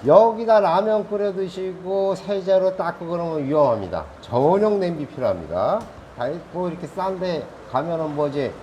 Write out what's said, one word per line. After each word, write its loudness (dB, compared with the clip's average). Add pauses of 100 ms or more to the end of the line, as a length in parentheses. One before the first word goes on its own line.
여기다 6
라면 0
끓여 -4
드시고 -4
세제로 0
닦고 -4
그러면 -4
위험합니다. 2 (160)
전용 2
냄비 -2
필요합니다. -2 (360)
다 -6
있고 -8
이렇게 -10
싼데 -6 (280)
가면은 -2
뭐 0
이제 -2 (100)